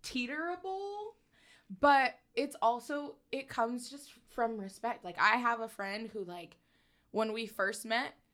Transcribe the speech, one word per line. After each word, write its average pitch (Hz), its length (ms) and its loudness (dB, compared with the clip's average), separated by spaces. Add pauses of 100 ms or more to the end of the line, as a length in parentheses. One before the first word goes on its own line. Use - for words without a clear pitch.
teeterable, 370 1120 -6 (640)
but 269 360 6 (180)
it's 285 280 -2
also, 247 540 0 (160)
it 269 160 -6
comes 240 420 -2
just 285 220 -18 (180)
from 233 280 0
respect. 202 460 -6
Like, 175 140 -8
I 214 180 8
have 233 240 2
a 226 80 -4
friend 208 420 -6
who, 202 140 -8
like, 175 320 -12 (560)
when 220 200 2
we 226 140 -2
first 202 400 0
met 233 280 0 (200)